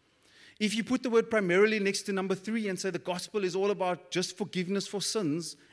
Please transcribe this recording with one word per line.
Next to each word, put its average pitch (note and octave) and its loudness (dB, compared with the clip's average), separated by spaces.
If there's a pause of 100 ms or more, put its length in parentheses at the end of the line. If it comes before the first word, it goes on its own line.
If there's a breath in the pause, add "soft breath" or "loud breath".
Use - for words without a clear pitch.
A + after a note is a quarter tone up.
(580 loud breath)
If G#3 0
you A3 -2
put B3 0
the C4 0
word A3+ 4
primarily G#3 4
next G3 0
to G3+ -4
number F#3+ 0
three G#3+ -4
and F#3 -4
say G3 -4
the F3 -2
gospel F#3 -4
is F3+ 0
all G3 2
about F3+ -2
just F3+ -2
forgiveness F#3 -2
for G3+ -6
sins E3 -2 (160 loud breath)